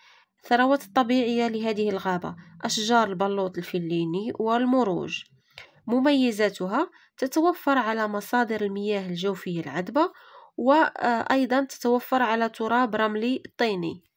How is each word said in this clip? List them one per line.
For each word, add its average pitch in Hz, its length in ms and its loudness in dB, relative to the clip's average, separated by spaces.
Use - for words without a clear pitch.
الثروات 262 420 2
الطبيعية 240 640 2
لهذه 220 420 -2
الغابة: 185 460 -2
أشجار 226 440 2
البلوط 196 500 -2
الفليني 170 800 -2
والمروج. 220 840 0
مميزاتها: 240 1040 2
تتوفر 294 640 2
على 220 300 0
مصادر 214 520 -2
المياه 202 460 -2
الجوفية 180 540 -4
العذبة، 185 520 -2
وأيضا 262 1080 2
تتوفر 247 580 -2
على 226 260 0
تراب 226 480 0
رملي 220 460 0
طيني. 180 440 -2